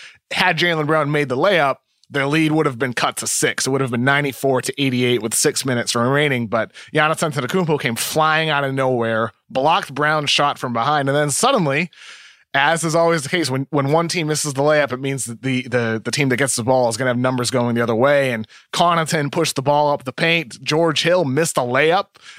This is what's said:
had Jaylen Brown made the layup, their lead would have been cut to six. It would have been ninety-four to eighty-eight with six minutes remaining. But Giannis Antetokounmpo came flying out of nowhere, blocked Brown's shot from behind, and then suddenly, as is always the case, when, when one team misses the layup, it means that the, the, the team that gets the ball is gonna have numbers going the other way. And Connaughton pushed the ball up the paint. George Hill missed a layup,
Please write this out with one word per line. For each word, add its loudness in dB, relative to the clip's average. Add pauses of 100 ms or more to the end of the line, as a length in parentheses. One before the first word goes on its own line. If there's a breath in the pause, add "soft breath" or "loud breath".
(320 loud breath)
had 0
Jaylen 0
Brown 0
made 0
the -2
layup, 2 (340)
their -2
lead 0
would 2
have -4
been -2
cut -2
to -8
six. -2
It -2
would 0
have -2
been -2
ninety-four 0
to -4
eighty-eight 0
with -4
six 0
minutes -2
remaining. 0
But -2 (200 loud breath)
Giannis 2
Antetokounmpo -2
came -2
flying 0
out 2
of -2
nowhere, 0 (160)
blocked 0
Brown's 0
shot 0
from -6
behind, 0
and 2
then 2
suddenly, 0 (640 loud breath)
as 2
is -2
always 2
the -10
case, -2
when, -4
when 0
one 2
team -4
misses -4
the -2
layup, 2
it -6
means -4
that -10
the, -2
the, -2
the -4
team 2
that 2
gets 0
the -4
ball 2
is -2
gonna 0
have 0
numbers 0
going 0
the 0
other 0
way. 4
And -6 (260 loud breath)
Connaughton 0
pushed -2
the -2
ball 2
up -6
the -8
paint. -2
George 0
Hill 4
missed 0
a 0
layup, 2 (320 loud breath)